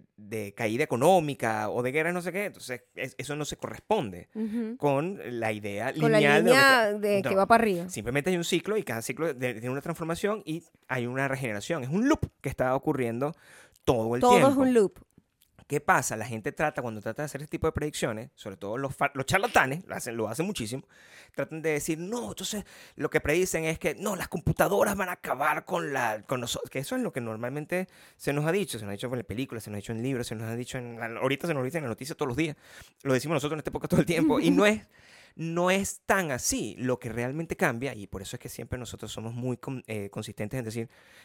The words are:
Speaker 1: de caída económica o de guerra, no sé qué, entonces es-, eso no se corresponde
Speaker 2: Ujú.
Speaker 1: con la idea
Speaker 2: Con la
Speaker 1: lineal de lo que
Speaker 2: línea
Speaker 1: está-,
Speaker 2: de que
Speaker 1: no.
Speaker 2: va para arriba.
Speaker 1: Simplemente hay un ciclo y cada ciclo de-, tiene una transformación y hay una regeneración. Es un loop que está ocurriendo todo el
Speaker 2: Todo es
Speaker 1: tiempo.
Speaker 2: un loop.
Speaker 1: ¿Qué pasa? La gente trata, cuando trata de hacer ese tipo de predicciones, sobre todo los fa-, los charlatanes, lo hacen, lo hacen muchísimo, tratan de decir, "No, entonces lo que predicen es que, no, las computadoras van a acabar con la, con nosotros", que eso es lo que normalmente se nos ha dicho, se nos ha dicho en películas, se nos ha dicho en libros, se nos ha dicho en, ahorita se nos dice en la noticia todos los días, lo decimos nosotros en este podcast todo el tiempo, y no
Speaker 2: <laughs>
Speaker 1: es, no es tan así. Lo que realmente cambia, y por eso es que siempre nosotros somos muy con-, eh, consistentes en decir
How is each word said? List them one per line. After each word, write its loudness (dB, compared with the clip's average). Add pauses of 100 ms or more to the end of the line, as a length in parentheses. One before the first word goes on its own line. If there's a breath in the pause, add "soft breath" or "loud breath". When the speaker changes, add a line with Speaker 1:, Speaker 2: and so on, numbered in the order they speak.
(180)
Speaker 1:
de -10
caída 0
económica 2
o -2
de -2
guerra, 0
no -4
sé -6
qué, -4
entonces -10 (140)
es-, -8
eso -6
no -4
se -8
corresponde -4
Speaker 2:
Ujú. -4
Speaker 1:
con 0 (200)
la 0
idea -4
Speaker 2:
Con 2
la 6
Speaker 1:
lineal 6
de 6
lo 8
que 8
Speaker 2:
línea 8
Speaker 1:
está-, -2
Speaker 2:
de 2
que -2
Speaker 1:
no. 0
Speaker 2:
va 4
para 8
arriba. 0
Speaker 1:
Simplemente -2
hay 2
un -2
ciclo 0
y 0
cada -4
ciclo -4
de-, -4
tiene -6
una -4
transformación -2
y -6 (240)
hay -2
una -2
regeneración. -4
Es -6
un 2
loop 2 (100)
que -4
está 0
ocurriendo 0 (480 soft breath)
todo 2
el 0
Speaker 2:
Todo 10
es 8
Speaker 1:
tiempo. 6
Speaker 2:
un 4
loop. 4 (680)
Speaker 1:
¿Qué -2
pasa? 4
La -6
gente -6
trata, -2
cuando -6
trata -6
de -4
hacer -10
ese -14
tipo -4
de 2
predicciones, -4
sobre -12
todo -6
los -4
fa-, 2
los -2
charlatanes, 2
lo -8
hacen, -6
lo 0
hacen -2
muchísimo, -6 (500 soft breath)
tratan -6
de 0
decir, -2
"No, -6
entonces -8 (300 loud breath)
lo -4
que 2
predicen 2
es -2
que, -2
no, -4
las -6
computadoras 2
van -2
a -4
acabar -2
con -2
la, -2
con -2
nosotros", -6
que -8
eso -4
es -2
lo -2
que -6
normalmente -4 (280 soft breath)
se -2
nos 0
ha 2
dicho, 0
se -10
nos -8
ha -6
dicho -6
en -4
películas, -6
se -12
nos -6
ha -6
dicho -10
en -4
libros, -2
se -8
nos -8
ha -6
dicho -8
en, -10
ahorita -2
se 0
nos -2
dice -4
en -6
la -4
noticia -8
todos -4
los -2
días, -2 (460 loud breath)
lo 2
decimos 0
nosotros -2
en -6
este -6
podcast -6
todo 6
el 0
tiempo, 4
y 6
no 6
Speaker 2:
<laughs> 8
Speaker 1:
es, 2 (560 soft breath)
no 0
es 0
tan 2
así. -2
Lo 0
que -10
realmente -4
cambia, -2
y -12
por -10
eso -10
es -18
que -14
siempre -10
nosotros -12
somos -8
muy -4
con-, -10
eh, -6
consistentes -8
en -4
decir -6 (340 soft breath)